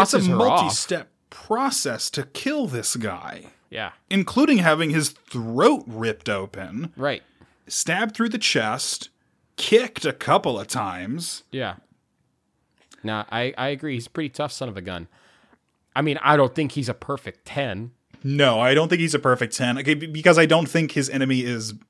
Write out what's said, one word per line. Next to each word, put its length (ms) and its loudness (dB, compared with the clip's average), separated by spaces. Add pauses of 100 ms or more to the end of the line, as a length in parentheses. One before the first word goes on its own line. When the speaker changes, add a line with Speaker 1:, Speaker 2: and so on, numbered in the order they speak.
(140)
Speaker 1:
a 40 4
Speaker 2:
tosses 80 4
her 80 4
off. 40 4 (240)
Speaker 1:
multi-step 460 -2 (220)
process 800 -2
to 140 -6
kill 420 -4
this 300 -4
guy. 500 -8 (240)
Speaker 2:
Yeah. 220 -10 (180)
Speaker 1:
Including 480 4
having 320 2
his 200 0
throat 760 0
ripped 420 -6
open. 680 -8
Speaker 2:
Right. 260 -4 (440)
Speaker 1:
Stabbed 480 -4
through 160 0
the 80 -4
chest. 720 -2 (480)
Kicked 480 2
a 80 0
couple 480 0
of 80 -10
times. 800 -6
Speaker 2:
Yeah. 260 -6 (1300)
Nah, 280 -6
I, 260 -4
I 120 -4
agree. 260 -6
He's 120 -8
a 40 -20
pretty 180 -6
tough 240 -6
son 160 -8
of 80 -10
a 60 -8
gun. 260 -10 (880)
I 80 0
mean, 200 -2
I 140 4
don't 180 4
think 180 -2
he's 160 -4
a 60 -4
perfect 520 -10
ten. 460 -6 (300)
Speaker 1:
No, 380 4
I 140 6
don't 140 4
think 120 2
he's 140 2
a 40 2
perfect 380 0
ten. 220 0
Okay, 160 2
be-, 120 -4
because 320 6
I 80 8
don't 220 4
think 240 0
his 180 0
enemy 320 2
is, 320 -4 (160)